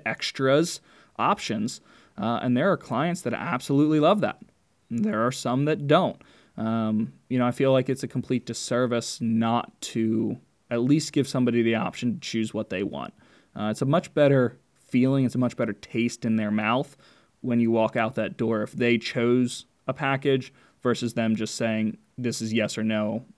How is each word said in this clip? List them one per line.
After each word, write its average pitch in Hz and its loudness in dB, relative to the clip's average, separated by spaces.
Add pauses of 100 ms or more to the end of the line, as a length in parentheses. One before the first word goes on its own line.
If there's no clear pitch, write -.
extras 135 0 (360)
options, 113 -2 (380)
uh, 117 -2
and 123 0
there 156 2
are 170 2
clients 170 -4
that - -4
absolutely 151 0
love 180 4
that. 110 -4 (480)
There 110 0
are 131 0
some 131 -2
that 147 -2
don't. 170 2 (380)
Um, 110 -2 (160)
you 127 0
know, 123 2
I 120 2
feel 135 2
like 131 4
it's 131 -4
a 131 -6
complete 127 -4
disservice 120 -2
not 113 0
to 110 -2 (340)
at 120 0
least 147 2
give 135 2
somebody 120 2
the 113 4
option 117 -4
to 90 -10
choose 110 -4
what 110 -6
they 95 -4
want. 71 -6 (420)
Uh, 104 -4
it's - -4
a 131 2
much 160 0
better 139 4 (320)
feeling, 131 4
it's 117 -2
a 127 -2
much 123 0
better 110 -2
taste - -4
in 110 0
their 104 0
mouth 110 0 (440)
when 120 0
you 117 2
walk 113 2
out 113 0
that 107 -4
door 113 -2
if 107 -6
they 120 2
chose 123 0 (220)
a 131 -2
package 135 0 (320)
versus 120 0
them 113 0
just 107 -4
saying, 110 -2 (180)
"This 120 -4
is 113 -4
yes 110 0
or 110 -2
no, 110 -2 (140)